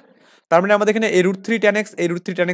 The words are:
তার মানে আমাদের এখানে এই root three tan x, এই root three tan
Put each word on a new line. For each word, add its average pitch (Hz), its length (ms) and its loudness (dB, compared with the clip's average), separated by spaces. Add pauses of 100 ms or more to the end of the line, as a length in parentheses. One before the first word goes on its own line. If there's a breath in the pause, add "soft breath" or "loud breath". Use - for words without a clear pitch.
(500 soft breath)
তার 170 120 4
মানে 202 120 0
আমাদের 208 220 2
এখানে 220 120 0
এই 180 160 2
root 190 220 -2
three 226 200 -4
tan 208 180 2
x, - 20 -10 (120)
এই 170 100 -2
root 170 180 -6
three 180 140 -8
tan 175 140 -2